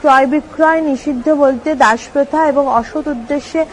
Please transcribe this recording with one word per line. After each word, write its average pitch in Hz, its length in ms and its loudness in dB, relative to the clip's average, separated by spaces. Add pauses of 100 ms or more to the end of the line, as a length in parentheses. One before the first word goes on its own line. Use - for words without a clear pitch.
ক্রয় 269 260 4
বিক্রয় 311 540 0
নিষিদ্ধ 285 500 -2
বলতে 285 440 0
দাস 233 260 2 (120)
প্রথা 302 340 0
এবং 277 220 0
অসৎ 254 400 -2
উদ্দেশ্যে 285 640 -4